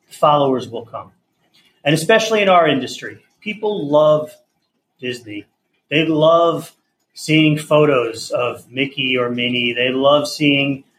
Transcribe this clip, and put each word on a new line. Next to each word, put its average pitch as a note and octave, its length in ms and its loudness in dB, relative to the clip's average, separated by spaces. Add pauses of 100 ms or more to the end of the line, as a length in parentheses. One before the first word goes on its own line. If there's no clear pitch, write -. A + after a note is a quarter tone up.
followers C#3 640 0
will A2+ 160 -12
come. F#2+ 260 -16 (720)
And D3 100 2
especially A3 480 0
in G3 80 0
our F3 180 6
industry, B2 560 -6 (180)
people G#3 460 -6
love D3+ 460 2 (680)
Disney. A2+ 460 -12 (440)
They D#3 160 0
love D#3+ 680 2 (400)
seeing D#3 420 2
photos C#3+ 720 0
of A#2 420 -6
Mickey C3 460 -4
or B2 140 -2
Minnie. A#2+ 420 -4
They B2 160 -2
love C#3 380 2
seeing C#3 560 -2 (160)